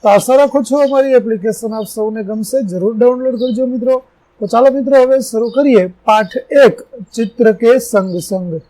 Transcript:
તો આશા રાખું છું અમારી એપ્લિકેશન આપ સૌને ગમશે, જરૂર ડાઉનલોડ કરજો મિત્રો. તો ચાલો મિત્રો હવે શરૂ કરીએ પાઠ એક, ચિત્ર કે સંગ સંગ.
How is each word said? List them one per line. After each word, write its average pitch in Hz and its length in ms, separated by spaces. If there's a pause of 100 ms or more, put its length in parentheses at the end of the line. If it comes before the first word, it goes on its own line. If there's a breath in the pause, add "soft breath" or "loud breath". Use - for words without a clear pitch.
તો 220 40
આશા 208 280
રાખું 277 280
છું 285 180
અમારી 269 320
એપ્લિકેશન 220 600
આપ 220 140
સૌને 220 360
ગમશે, 220 400
જરૂર 185 300
ડાઉનલોડ 247 440
કરજો 254 280
મિત્રો. 254 300 (440)
તો 208 60
ચાલો 240 240
મિત્રો 269 320
હવે 262 200
શરૂ 226 280
કરીએ 240 360 (180)
પાઠ 214 320 (220)
એક, 233 260 (280)
ચિત્ર 220 420
કે 233 260
સંગ 190 400
સંગ. 180 500